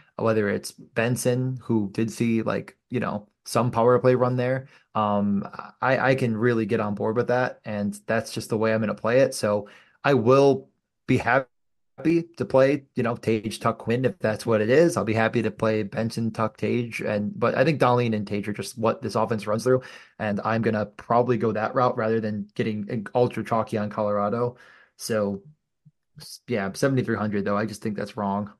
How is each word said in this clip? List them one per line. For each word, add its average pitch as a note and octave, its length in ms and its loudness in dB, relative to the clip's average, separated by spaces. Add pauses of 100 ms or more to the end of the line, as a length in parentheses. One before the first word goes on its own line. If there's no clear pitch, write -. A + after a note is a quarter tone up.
(160)
whether G#2+ 320 0
it's G2+ 240 -4
Benson, B2+ 880 -2
who G#2 320 -2
did A2+ 180 -2
see, A2+ 300 0
like, G#2+ 380 -6 (100)
you A#2+ 120 -4
know, - 280 -6 (160)
some B2 260 0
power B2 280 4
play B2+ 160 4
run B2 220 2
there. B2+ 320 -2 (260)
Um, G2+ 520 0 (360)
I, B2+ 280 2
I C3 40 4
can A#2+ 220 0
really A2+ 280 2
get A2 160 0
on G#2+ 140 -2
board G#2+ 220 -2
with A#2+ 120 0
that, B2 380 0
and G#2 400 -4
that's A2+ 260 -2
just - 160 -8
the A2+ 80 -2
way A2 160 2
I'm A2 80 2
gonna G2+ 140 -2
play A#2 260 2
it. C3 140 2
So G#2 340 0 (360)
I C#3 100 4
will C3+ 540 4 (380)
be B2+ 100 4
happy B2 320 2 (880)
to B2+ 80 -4
play, C3+ 400 4 (100)
you B2 80 -2
know, A#2 140 -2
Tage, A2 420 -2
Tuch, A2+ 200 -2
Quinn, B2 260 -2
if A2 160 -2
that's G#2+ 260 -2
what A2 140 2
it G#2+ 100 0
is. D#3 260 4
I'll G2 80 0
be G#2+ 100 0
happy A2+ 280 2
to G#2+ 80 0
play A2 320 -2
Benson, A2+ 480 -4
Tuch, A2 260 -4
Tage, A2+ 440 -4
and, G#2 360 -2
but A#2 200 0
I C3 80 4
think D3+ 160 2
Dahlin B2 340 4
and G#2+ 100 -2
Tage G2+ 220 -6
are G#2 60 -4
just - 260 -10
what - 240 0
this G#2+ 140 -2
offense A2 320 0
runs G#2+ 160 -2
through, B2+ 180 4 (380)
and G#2 240 -2
I'm A2+ 180 0
gonna G#2+ 240 0
probably A#2+ 500 0
go A2 140 0
that G#2+ 240 -2
route B2 220 2
rather A2+ 240 0
than G#2 340 -4
getting, G#2+ 340 -4
uh, A#2 300 -4
ultra A#2+ 240 2
chalky A2 360 -2
on G#2 120 -4
Colorado. G#2+ 640 -2 (400)
So, G2+ 460 -2 (800)
s-, - 260 -20
yeah, G2 260 -2
seventy-three B2 440 0
hundred, G#2 280 -2
though, G2+ 120 0
I G#2+ 100 0
just G#2 160 -10
think G#2+ 140 -6
that's - 200 -8
wrong. G2+ 440 -4